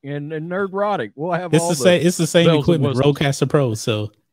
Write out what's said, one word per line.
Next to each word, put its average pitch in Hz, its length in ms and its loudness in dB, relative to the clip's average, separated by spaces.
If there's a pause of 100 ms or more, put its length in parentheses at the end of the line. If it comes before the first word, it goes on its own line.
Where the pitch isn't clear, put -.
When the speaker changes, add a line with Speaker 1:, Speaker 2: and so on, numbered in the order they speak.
Speaker 1:
and, 147 280 -8
and 160 180 -8
Nerdrotic. 190 680 -4
We'll 165 180 -6
have 170 200 -2
Speaker 2:
It's 160 80 4
Speaker 1:
all 170 80 0
Speaker 2:
the 175 60 0
Speaker 1:
the 139 60 -6
Speaker 2:
same, 175 260 4
it's 180 100 0
the 165 100 0
same 170 180 2
Speaker 1:
bells 165 100 6
and 151 80 0
Speaker 2:
equipment, 143 320 2
Speaker 1:
whistles. 139 220 2
Speaker 2:
Rodecaster 139 320 0
Pro. 135 240 0
So, 107 380 -4 (220)